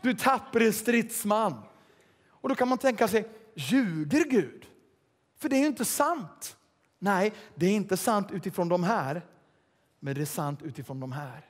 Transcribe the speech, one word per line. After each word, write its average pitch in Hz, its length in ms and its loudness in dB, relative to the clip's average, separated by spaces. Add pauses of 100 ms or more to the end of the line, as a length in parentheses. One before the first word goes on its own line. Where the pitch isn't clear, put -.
"Du 240 120 2
tappre 226 580 2
stridsman." 214 880 0 (680)
Och - 180 -8
då 262 60 2
kan 247 140 2
man 254 100 0
tänka 233 300 2
sig, 214 200 0 (260)
ljuger 175 720 2
Gud? 208 420 0 (720)
För 302 100 -6
det 269 80 2
är 262 40 6
ju 294 60 4
inte 254 180 -2
sant. - 720 -2 (420)
Nej, 196 340 2 (220)
det 170 120 0
är 190 40 4
inte 202 260 0
sant 202 340 0
utifrån 185 380 -4
de 175 160 2
här, 170 380 -2 (800)
men 139 140 -6
det 139 60 -6
är 151 40 0
sant 147 380 -6
utifrån 135 380 -12
de 131 120 -8
här. 143 380 -12